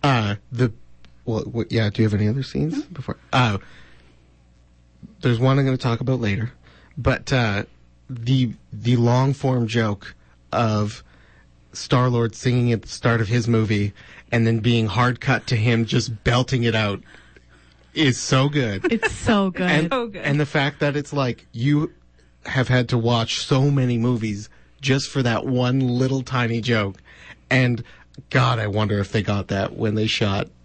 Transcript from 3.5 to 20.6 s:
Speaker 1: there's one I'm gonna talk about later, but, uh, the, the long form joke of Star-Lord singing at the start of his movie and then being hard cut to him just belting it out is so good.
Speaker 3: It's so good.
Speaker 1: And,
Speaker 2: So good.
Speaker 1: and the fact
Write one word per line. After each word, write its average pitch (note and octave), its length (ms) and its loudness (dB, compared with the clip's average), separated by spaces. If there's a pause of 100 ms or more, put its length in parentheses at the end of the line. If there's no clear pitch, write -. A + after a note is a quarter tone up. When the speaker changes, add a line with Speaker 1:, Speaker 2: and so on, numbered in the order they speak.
Speaker 1:
there's A#2+ 180 0
one C3 200 4
I'm C#3 60 2
gonna C3 120 0
talk A#2 240 -2
about B2+ 200 0
later, A2 320 -2 (440)
but, C3 360 -2
uh, A2 320 0 (440)
the, B2 460 0 (180)
the A2+ 240 0
long B2 380 4
form B2+ 340 0
joke G#2+ 460 -2 (380)
of G#2+ 520 0 (680)
Star-Lord A#2+ 600 0
singing A#2+ 380 0
at A2 100 -2
the - 60 -18
start A#2 320 0
of G2+ 80 -2
his A2+ 180 0
movie G#2+ 460 0 (400)
and A#2 140 2
then A2+ 120 2
being A#2 280 2
hard A#2+ 340 0
cut B2+ 280 0
to B2+ 80 0
him A2+ 280 2
just A#2 400 -4
belting B2 400 2
it A2+ 100 2
out G#2 260 0 (920)
is C#3 240 2
so C3+ 300 2
good. A#2+ 440 0
Speaker 3:
It's D#4 200 -2
so G3+ 380 2
good. F3+ 200 -6
Speaker 1:
And, D#3 220 2
Speaker 2:
So A#3+ 160 -2
good. F#3+ 140 -12
Speaker 1:
and C#3+ 180 0
the D3 60 2
fact C#3+ 340 -2